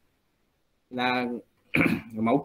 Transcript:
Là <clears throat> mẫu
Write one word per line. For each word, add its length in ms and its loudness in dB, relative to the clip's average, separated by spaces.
Là 380 -2
<clears throat> 400 0
mẫu 320 2